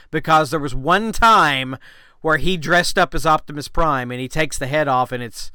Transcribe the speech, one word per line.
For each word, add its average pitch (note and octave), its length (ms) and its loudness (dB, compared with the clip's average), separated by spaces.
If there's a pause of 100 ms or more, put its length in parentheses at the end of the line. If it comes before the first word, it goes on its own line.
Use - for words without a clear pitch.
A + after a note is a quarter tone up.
(120)
because D#3 400 2
there D#3+ 80 -2
was C#3 160 -6
one F3+ 360 -2
time D3 640 2 (440)
where D#3 160 2
he E3+ 200 0
dressed E3+ 400 0
up F3+ 160 2
as D#3 120 -2
Optimus D3+ 420 0
Prime C#3 420 0
and B2 100 -8
he C3 80 -6
takes D#3 300 -2
the C#3+ 80 -6
head C#3+ 220 0
off B2+ 240 0
and B2 100 -6
it's, - 340 -12